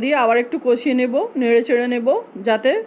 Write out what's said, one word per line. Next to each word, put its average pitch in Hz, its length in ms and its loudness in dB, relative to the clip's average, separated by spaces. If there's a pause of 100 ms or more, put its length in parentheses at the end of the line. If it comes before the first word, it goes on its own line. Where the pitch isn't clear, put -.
দিয়ে 277 120 0 (100)
আবার 226 200 4
একটু 240 120 -6 (100)
কষিয়ে 247 340 2
নেব, 247 140 0 (260)
নেড়ে 233 280 2
চেড়ে 240 260 0
নেব, 233 120 -4 (420)
যাতে, 220 220 2 (160)